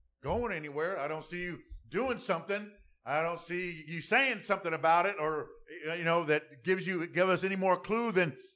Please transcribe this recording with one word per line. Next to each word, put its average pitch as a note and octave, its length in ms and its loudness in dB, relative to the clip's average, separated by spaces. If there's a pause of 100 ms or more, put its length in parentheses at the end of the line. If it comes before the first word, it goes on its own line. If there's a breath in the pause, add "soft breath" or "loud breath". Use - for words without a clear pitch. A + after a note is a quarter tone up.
(220)
going G#3 300 -2
anywhere. D#3 460 -4
I C#3 80 -4
don't D#3 180 -6
see F3 180 -8
you F3 180 -8 (280)
doing A#3 300 -2
something. G3 520 -4 (360)
I D3 160 0
don't E3+ 160 -2
see F3 480 -6
you E3 140 -8
saying A#3+ 400 2
something F3 340 -2
about E3 320 6
it, G3+ 140 -2
or, D3+ 300 -2 (460)
you F3 80 -4
know, E3 200 4
that D3+ 400 0
gives F3 220 0
you, F3 200 -2
give E3 220 2
us F3+ 160 4
any F#3+ 120 0
more F#3 220 4
clue A3+ 320 0
than F3 260 2 (200)